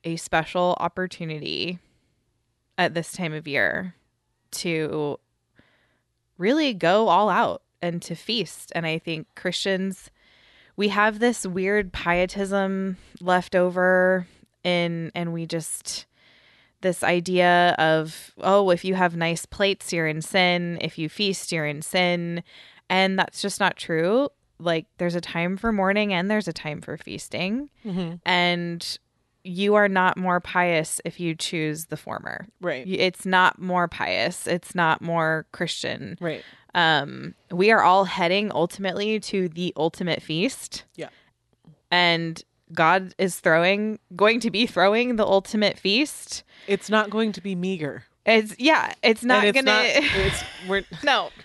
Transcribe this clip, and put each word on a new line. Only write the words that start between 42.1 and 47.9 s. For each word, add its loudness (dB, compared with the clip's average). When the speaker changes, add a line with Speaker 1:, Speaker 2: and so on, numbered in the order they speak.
Speaker 1:
God 2
is -2
throwing, 2
going 4
to -2
be 2
throwing 2
the 2
ultimate 2
feast. -2
Speaker 2:
It's -2
not 2
going -2
to -12
be -6
meager. -6